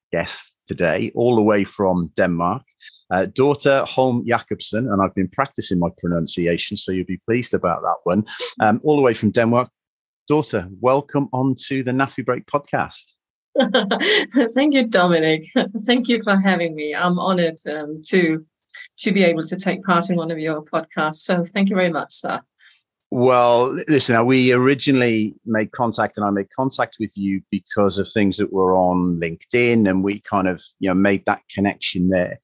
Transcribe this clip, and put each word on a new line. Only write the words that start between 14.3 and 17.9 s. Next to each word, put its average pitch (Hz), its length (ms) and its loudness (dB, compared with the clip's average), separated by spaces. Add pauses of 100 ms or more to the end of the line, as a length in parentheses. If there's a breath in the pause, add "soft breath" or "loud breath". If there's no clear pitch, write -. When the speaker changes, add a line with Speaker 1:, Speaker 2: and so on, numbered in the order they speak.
Speaker 2:
Thank 277 200 2
you, 254 120 2
Dominic. 165 600 2 (180)
<laughs> - 220 -10
Thank 247 220 0
you 233 140 0
for 208 160 2
having 175 360 0
me. 151 200 -6
I'm 180 240 0
honoured, 175 380 0 (100)
um, 156 420 -8